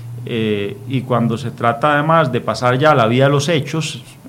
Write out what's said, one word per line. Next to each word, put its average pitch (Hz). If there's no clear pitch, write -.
eh, 104
y 127
cuando 117
se 110
trata 117
además 151
de 117
pasar 123
ya 151
a -
la 120
vía 123
de 143
los 143
hechos, 156